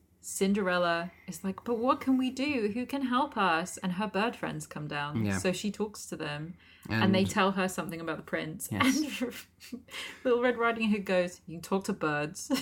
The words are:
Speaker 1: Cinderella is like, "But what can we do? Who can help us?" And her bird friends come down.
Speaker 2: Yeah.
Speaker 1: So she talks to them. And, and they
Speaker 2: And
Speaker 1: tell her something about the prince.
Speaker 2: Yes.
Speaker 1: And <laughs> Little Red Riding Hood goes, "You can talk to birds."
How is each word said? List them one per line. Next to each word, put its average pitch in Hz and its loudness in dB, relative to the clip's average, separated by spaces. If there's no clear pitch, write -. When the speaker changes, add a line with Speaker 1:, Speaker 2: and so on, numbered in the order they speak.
Speaker 1:
Cinderella 180 2
is - -10
like, 190 -4
"But 233 0
what 254 2
can 262 4
we 254 2
do? 254 0
Who 247 -2
can 277 -2
help 254 0
us?" 180 2
And 185 -2
her 208 -2
bird 208 0
friends 156 -6
come 151 -8
down. 147 -2
Speaker 2:
Yeah. 98 2
Speaker 1:
So 180 2
she 202 -2
talks - -6
to 175 -8
them. 151 -6
And, 196 4
and 190 6
they 185 6
Speaker 2:
And 196 4
Speaker 1:
tell 196 4
her 190 0
something 165 -6
about 160 -4
the - -12
prince. 160 -6
Speaker 2:
Yes. 247 4
Speaker 1:
And - -8
<laughs> - -12
Little 240 4
Red 247 4
Riding 226 2
Hood 202 2
goes, 180 2
"You 160 -10
can 170 -10
talk 190 0
to 214 -2
birds." 151 -2